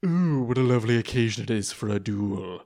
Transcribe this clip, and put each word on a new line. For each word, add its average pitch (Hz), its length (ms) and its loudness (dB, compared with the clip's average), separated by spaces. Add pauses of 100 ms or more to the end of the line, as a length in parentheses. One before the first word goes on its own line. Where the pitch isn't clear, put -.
Ooh, 170 380 2
what 120 160 0
a 131 40 4
lovely 120 360 4
occasion 113 460 0
it - 60 -8
is 107 220 -2
for - 160 -8
a 104 100 0
duel. 98 680 -4